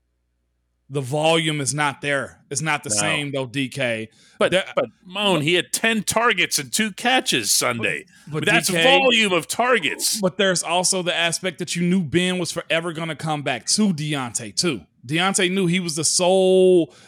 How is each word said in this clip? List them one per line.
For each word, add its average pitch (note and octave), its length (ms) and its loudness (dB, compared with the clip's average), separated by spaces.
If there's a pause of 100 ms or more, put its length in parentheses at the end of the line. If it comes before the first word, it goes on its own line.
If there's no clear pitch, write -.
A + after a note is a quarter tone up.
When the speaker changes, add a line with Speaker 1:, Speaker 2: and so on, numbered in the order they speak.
(880)
Speaker 1:
The C#3 120 -4
volume D3+ 580 2
is C3+ 140 -4
not D3 260 -2
there. C#3 400 -4 (100)
It's C#3 120 -6
not D3+ 240 -2
the C#3 40 -6
Speaker 2:
No. G#2+ 60 -2
Speaker 1:
same, C#3+ 380 -2
though, C3+ 120 -2
D C3 220 -4
K. A#2 400 -4 (320)
Speaker 2:
But, F3+ 120 2
Speaker 1:
There F#3 120 2 (100)
Speaker 2:
but C#3+ 120 0 (180)
Moan, F#3 380 0
he E3 140 2
had - 180 -2
ten A3+ 280 0
targets G#3+ 580 0
and C3 120 -10
two G#3+ 220 -2
catches A#3 580 0
Sunday. A2 540 0 (200)
Speaker 1:
But, D3 200 -6
but - 0 -
Speaker 2:
That's G#3 220 2
Speaker 1:
D F#3+ 60 -2
K, E3 100 2 (160)
Speaker 2:
volume A3+ 340 4
of E3 160 0
targets. A3 720 0
Speaker 1:
But F#3 160 -2
there's F#3+ 260 2
also F3 380 0
the E3+ 120 -2
aspect E3+ 460 -2
that - 160 -6
you F3 80 -2
knew F3+ 200 2
Ben F3+ 360 0
was E3+ 140 -4
forever E3 400 -4
gonna D#3+ 240 -8
come D3+ 240 -4
back B2+ 240 -4
to G3+ 280 2
Deontay, C3+ 600 -6
too. D3+ 240 -4 (260)
Deontay F3+ 460 0
knew F#3+ 160 0
he F3+ 140 0
was E3 160 -6
the D#3 80 -2
sole, F#3 880 4 (120)